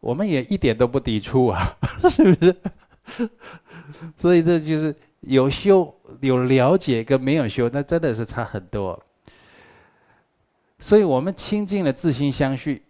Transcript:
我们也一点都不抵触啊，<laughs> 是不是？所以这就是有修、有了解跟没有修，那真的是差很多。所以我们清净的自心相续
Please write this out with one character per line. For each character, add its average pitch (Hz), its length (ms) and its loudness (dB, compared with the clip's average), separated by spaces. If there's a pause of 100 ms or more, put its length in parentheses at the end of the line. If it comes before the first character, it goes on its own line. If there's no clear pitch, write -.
我 120 140 -4
们 185 120 -4
也 151 180 -2
一 202 120 -4
点 131 180 0
都 120 140 2
不 131 100 -2
抵 110 220 -2
触 127 280 0
啊， 92 280 -2 (120)
<laughs> - 200 0
是 - 160 2
不 185 180 4
是？ 180 140 4 (1600)
所 175 180 2
以 165 80 4
这 170 160 2
就 156 200 -4
是 156 180 -4 (240)
有 131 300 2
修、 185 440 2 (280)
有 127 220 2
了 131 300 4
解 120 300 0
跟 135 160 0
没 131 140 0
有 147 120 0
修， 120 240 0
那 139 120 -4
真 165 180 -2
的 143 140 -2
是 113 100 -6
差 - 180 -8
很 104 260 -10
多。 95 300 -8 (1800)
所 - 180 2
以 214 60 6
我 139 180 2
们 185 140 -6
清 208 320 -4
净 190 180 -2
的 139 80 0
自 156 180 -2
心 139 220 -2
相 135 240 -2
续 131 340 -6